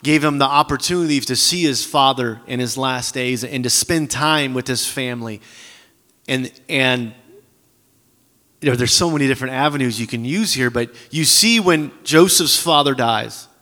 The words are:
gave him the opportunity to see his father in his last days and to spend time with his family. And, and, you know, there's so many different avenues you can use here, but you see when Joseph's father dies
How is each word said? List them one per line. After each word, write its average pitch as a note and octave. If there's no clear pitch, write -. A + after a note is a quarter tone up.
gave D3
him C#3+
the C#3
opportunity D3
to B2+
see F3
his C#3
father C3
in B2
his B2
last B2+
days B2
and B2+
to B2
spend D#3+
time D3
with B2+
his B2+
family. A#2+
And, C3
and, B2+
you C#3+
know, B2
there's A#2+
so F3
many D3
different C3
avenues C3
you A2+
can A#2
use F3
here, B2+
but A#2
you D#3
see A3+
when D#3+
Joseph's E3
father D3
dies A#2